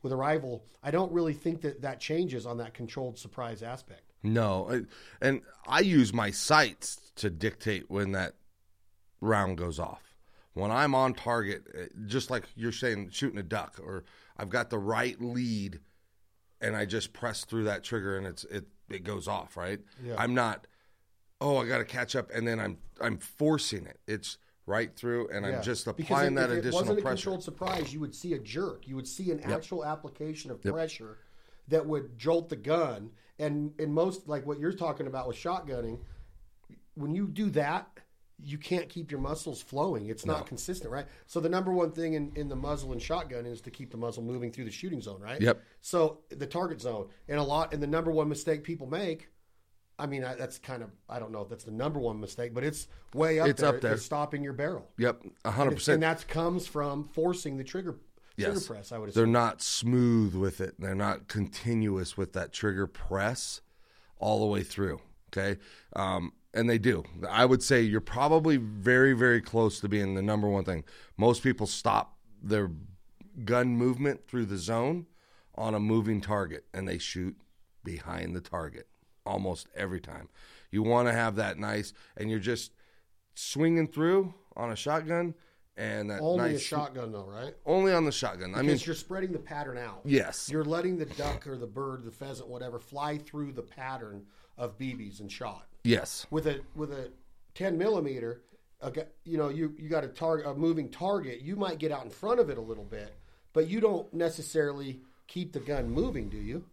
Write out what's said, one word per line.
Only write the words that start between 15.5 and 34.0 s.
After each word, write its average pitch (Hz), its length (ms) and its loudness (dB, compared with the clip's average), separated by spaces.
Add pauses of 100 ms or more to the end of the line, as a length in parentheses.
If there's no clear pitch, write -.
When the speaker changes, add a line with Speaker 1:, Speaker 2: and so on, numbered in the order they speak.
Speaker 2:
and 110 160 -2
I 104 80 0
just 104 280 -4
press 110 320 -6
through 110 200 -2
that 101 180 -2
trigger, 98 360 -2
and 95 80 -6
it's, 85 180 -10
it, 98 220 -8 (220)
it 98 140 -8
goes 101 240 -6
off, 92 300 -6
right? 95 240 -4 (240)
Speaker 1:
Yeah. 120 120 -6
Speaker 2:
I'm 120 180 2
not, 117 340 2 (720)
"Oh, 139 180 2
I 120 80 0
gotta 120 180 0
catch 123 300 -4
up," 123 180 -2
and 117 140 -2
then 113 140 0
I'm, 98 180 -4 (220)
I'm 113 180 -2
forcing 143 680 0
it. - 200 -18
It's - 320 -6 (280)
right 104 280 0
through, 120 340 -2
and 101 180 -4
Speaker 1:
Yeah. 95 100 -2
Speaker 2:
I'm 110 60 -4
just 117 240 -2
Speaker 1:
Because 135 180 -4
Speaker 2:
applying 139 280 4
Speaker 1:
if, - 80 0
Speaker 2:
that 127 100 2
Speaker 1:
if 117 80 2
Speaker 2:
additional 131 240 0
Speaker 1:
it 220 60 0
wasn't 208 140 2
Speaker 2:
pressure. 214 60 0
Speaker 1:
a 196 80 0
controlled 185 280 -4
surprise, 165 500 -4
you 156 60 -6
would 147 140 -6
see 175 200 -4
a 135 40 -2
jerk. 127 480 -6
You 135 100 -10
would 127 120 -8
see 185 220 -4
an 151 80 0
Speaker 2:
Yep. 165 120 -6
Speaker 1:
actual 160 340 -4
application 151 680 -8
of 107 140 -10
Speaker 2:
Yep. - 100 0
Speaker 1:
pressure 113 440 -6 (500)
that 156 180 4
would 131 320 -4
jolt 165 320 2
the 139 60 -4
gun. 120 540 0 (280)
And 147 400 0
in 151 160 0
most, 180 340 2